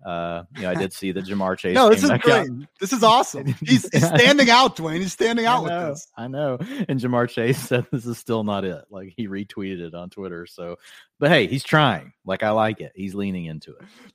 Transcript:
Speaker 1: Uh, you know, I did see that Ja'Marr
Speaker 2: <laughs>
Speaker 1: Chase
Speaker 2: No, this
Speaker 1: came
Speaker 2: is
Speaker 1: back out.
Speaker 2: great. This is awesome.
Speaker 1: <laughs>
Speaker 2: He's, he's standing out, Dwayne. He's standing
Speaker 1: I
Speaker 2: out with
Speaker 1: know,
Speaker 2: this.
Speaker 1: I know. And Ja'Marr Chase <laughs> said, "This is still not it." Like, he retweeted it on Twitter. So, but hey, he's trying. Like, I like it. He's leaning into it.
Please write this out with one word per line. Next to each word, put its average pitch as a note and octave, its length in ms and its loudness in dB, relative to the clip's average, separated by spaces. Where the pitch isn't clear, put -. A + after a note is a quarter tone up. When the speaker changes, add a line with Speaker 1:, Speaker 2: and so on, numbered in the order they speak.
Speaker 1:
Uh, E2+ 380 -8
you - 60 -12
know, F#2 80 -4
I F2+ 60 -2
did F#2 180 -4
see F#2+ 180 -6
that F#2 140 -6
Ja'Marr F#2+ 320 -4
Speaker 2:
<laughs> - 0 -
Speaker 1:
Chase F#2 180 -2
Speaker 2:
No, A3 140 6
this A3 80 6
Speaker 1:
came G3 80 0
Speaker 2:
is D4 60 4
Speaker 1:
back B2 180 0
out. G#3+ 180 4
Speaker 2:
great. B2+ 200 -12
This G3 140 -6
is A3+ 100 -2
awesome. A3 440 4
Speaker 1:
<laughs> C#3 180 -6
Speaker 2:
He's, A3+ 260 2
he's D#3 160 4
standing B3 420 6
out, B3 280 6
Dwayne. D#3+ 220 -4
He's F#3 120 -4
standing A#3 340 0
Speaker 1:
I A#3 60 2
Speaker 2:
out B3 120 0
with E3 100 -4
Speaker 1:
know, E3+ 160 -4
Speaker 2:
this. D3 260 -10
Speaker 1:
I A#2 140 -10
know. C3+ 280 -2
And C#3 100 -2
Ja'Marr B2 320 0
Chase B2 300 0
<laughs> - 80 -10
said, B2 240 0
"This A#2+ 140 -4
is A#2+ 120 -6
still A2 280 -4
not G2+ 180 -2
it." F2 260 -6
Like, F#2+ 280 -18
he A2+ 100 -8
retweeted G2 540 -8
it E2 120 -12
on F2 160 -12
Twitter. F2 360 -12
So, F2 320 -14
but D3 100 2
hey, C#3 180 4
he's C3 180 -4
trying. B2+ 480 2
Like, F#2+ 160 -4
I G#2+ 100 2
like A2 280 0
it. D#2+ 160 -16
He's F#2+ 200 -10
leaning F#2 320 -6
into D#2 240 -14
it. - 100 -20